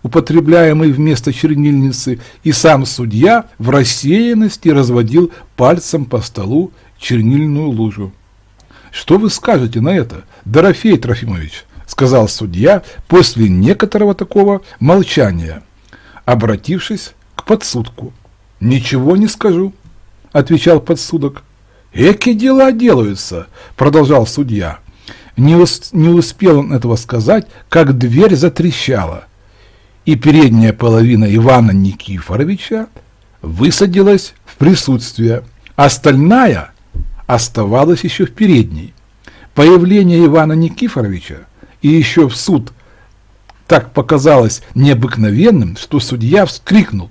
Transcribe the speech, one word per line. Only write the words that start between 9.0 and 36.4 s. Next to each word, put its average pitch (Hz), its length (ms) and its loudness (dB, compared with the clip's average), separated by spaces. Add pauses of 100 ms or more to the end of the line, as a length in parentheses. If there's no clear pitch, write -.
вы 214 140 0
скажете 120 500 -2
на 113 80 0
это, 123 360 -4 (200)
Дорофей 165 520 2
Трофимович?" 113 680 -8 (220)
сказал 127 400 0
судья 110 560 -2 (240)
после 117 420 2
некоторого 202 640 0
такого 196 480 -2 (180)
молчания, 101 840 0 (600)
обратившись 120 880 -4 (220)
к - 100 -16
подсудку. 120 680 -6 (460)
"Ничего 131 580 0
не 214 100 2
скажу", 196 460 -2 (580)
отвечал 160 480 2
подсудок. 143 640 -6 (480)
"Эки 202 420 2
дела 262 380 2
делаются", 117 760 -2 (280)
продолжал 143 520 2
судья. 101 520 -6 (580)
Не 147 180 4
ус-, - 360 2
не 165 180 2
успел 170 500 2
он 143 140 -4
этого 117 220 -2
сказать, 127 520 -2 (200)
как 139 300 2
дверь 139 380 2
затрещала, 139 920 -4 (800)
и 156 100 2
передняя 113 580 4
половина 113 600 2
Ивана 117 380 4
Никифоровича 101 1160 -4 (540)
высадилась 185 920 0 (120)
в - 120 -20
присутствие, 123 840 0 (320)
остальная 143 960 2 (540)